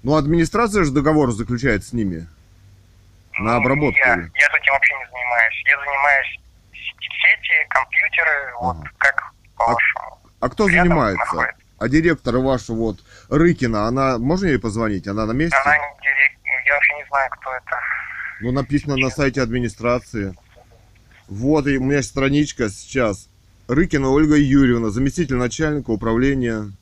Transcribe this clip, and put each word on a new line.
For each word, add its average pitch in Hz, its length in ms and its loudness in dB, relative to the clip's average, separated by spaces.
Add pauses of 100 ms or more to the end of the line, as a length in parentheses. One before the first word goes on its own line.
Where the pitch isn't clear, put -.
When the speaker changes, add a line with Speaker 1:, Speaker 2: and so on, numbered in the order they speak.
Speaker 1:
Ну, 139 140 2
администрация 170 680 2
же 139 60 0
договор 147 420 4
заключает 113 520 -2
с - 80 -14
ними 92 320 -2 (1120)
на 107 140 0
Speaker 2:
Ну, 120 60 2
Speaker 1:
обработку. 127 420 2
Speaker 2:
я, 123 160 4
я - 0 -
с 92 400 0
этим - 180 0
вообще 139 220 0
не 131 160 -12
занимаюсь. 120 560 -2
Я 143 100 2
занимаюсь 139 640 0 (320)
с-, - 320 -14
сети, 165 680 0
компьютеры, 143 920 -2
вот 123 160 -4
Speaker 1:
Ага. 80 200 -14
Speaker 2:
как 139 240 0
Speaker 1:
А, - 360 -20
Speaker 2:
по-вашему. - 640 -2 (200)
Speaker 1:
а 127 100 -2
кто 208 180 2
Speaker 2:
Рядом 180 200 4
Speaker 1:
занимается? 120 380 2
Speaker 2:
находится. - 320 -4 (220)
Speaker 1:
А 113 100 -2
директор 151 480 2
ваш, 131 320 0
вот, 113 300 -2 (300)
Рыкина, 127 580 2
она, 131 300 0
можно 160 280 0
ей 143 120 2
позвонить? 107 500 -2
Она 107 180 -2
на 113 80 -2
месте? 151 320 0
Speaker 2:
Она 147 100 4
не 147 60 0 (200)
дирек-, 135 640 -2
я 139 100 2
вообще 143 200 0
не 147 140 -12
знаю, 135 220 0
кто - 200 -12
это. 123 280 -8 (600)
Speaker 1:
Ну, 123 140 -4
написано 139 420 -2
на 131 140 0
сайте 139 320 -2
администрации. 117 920 -4 (960)
Вот, 135 400 0
и 139 100 2
у 127 60 -2
меня 139 180 0
страничка 139 680 -2
сейчас. 110 580 -4 (400)
Рыкина 135 420 2
Ольга 151 280 4
Юрьевна, 131 540 4
заместитель 135 440 -2
начальника 135 540 -2
управления. 113 840 0 (100)